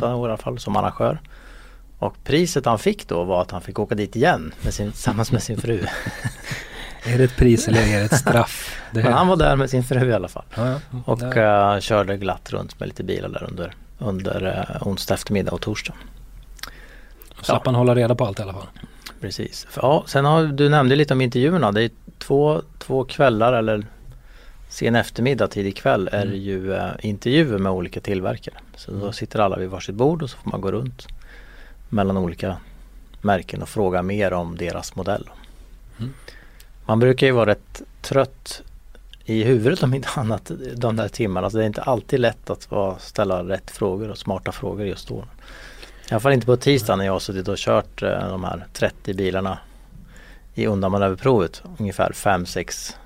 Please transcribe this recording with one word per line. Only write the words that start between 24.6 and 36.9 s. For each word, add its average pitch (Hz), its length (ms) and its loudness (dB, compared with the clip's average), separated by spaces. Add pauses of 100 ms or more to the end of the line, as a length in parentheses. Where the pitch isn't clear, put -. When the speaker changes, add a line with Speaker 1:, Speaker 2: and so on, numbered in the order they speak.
Speaker 2:
sen - 280 0
eftermiddag, 113 520 2
tidig 98 280 -4
kväll 117 360 0
är 104 140 0
det 104 60 -4
Speaker 1:
Mm. 98 80 -6
Speaker 2:
ju, 95 340 -4
eh, 92 160 -4 (100)
intervjuer 120 580 0
med 95 140 0
olika 90 280 -4
tillverkare. 101 540 -4 (220)
Så - 140 -16
då 98 100 -8
Speaker 1:
Mm. 101 120 -6
Speaker 2:
sitter - 260 -6
alla 95 180 2
vid 92 120 -4
varsitt 95 260 -10
bord 151 280 2
och 131 80 -6
så - 60 -16
får - 140 -8
man 101 100 -4
gå 95 120 -2
runt 123 340 -6 (800)
mellan 98 280 0
olika 90 400 -2 (640)
märken 98 420 -2
och 92 60 -10
fråga 92 340 0
mer 98 300 0
om 87 240 -4
deras 87 400 -6
modell. 95 320 -4 (680)
Speaker 1:
Mm. 123 140 -8 (760)
Speaker 2:
Man 113 140 4